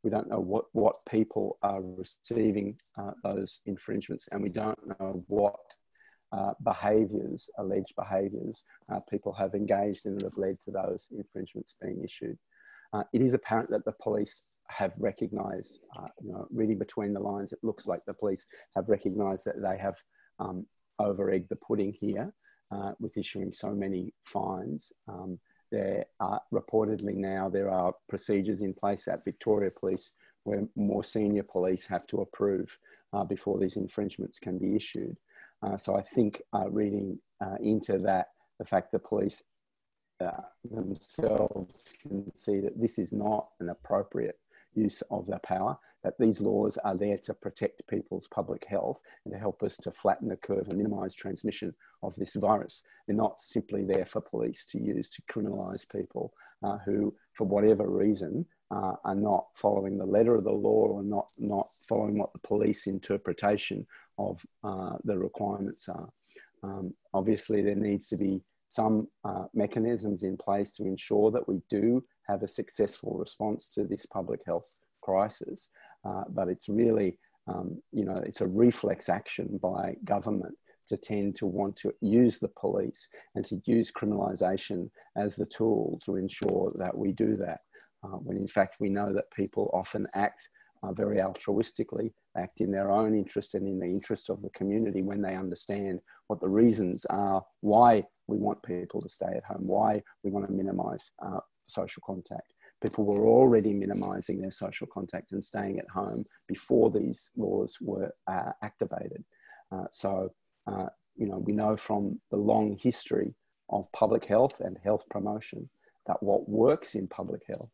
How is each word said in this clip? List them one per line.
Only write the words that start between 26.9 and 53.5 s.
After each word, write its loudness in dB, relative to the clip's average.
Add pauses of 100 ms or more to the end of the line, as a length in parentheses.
now, -2
there 0
are 2 (140)
procedures 0
in -2
place -2
at -4
Victoria 2
Police -2 (320)
where 0 (120)
more 0
senior 0
police 0
have -4
to -2
approve, -2 (380)
uh, 0
before -2
these 0
infringements -4
can -6
be 0
issued. -4 (460)
Uh, -4
so -2
I 2
think, 0 (120)
uh, -2
reading, -2 (200)
uh, -6
into 2
that, 2 (280)
the -8
fact 2
the 2
police, -2 (760)
uh, -4 (280)
themselves -2
can -6
see 0
that -2
this 0
is -4
not 0 (120)
an -4
appropriate -2 (360)
use 0 (100)
of -4
their -4
power, -2 (260)
that -2
these 4
laws 2
are 0
there 0
to -8
protect -6
people's -6
public -6
health -2 (260)
and -8
to -10
help -4
us -4
to -10
flatten 0
the -2
curve -2
and -6
minimise -2
transmission -6 (300)
of -8
this -8
virus. 0 (220)
They're 0
not 0
simply -4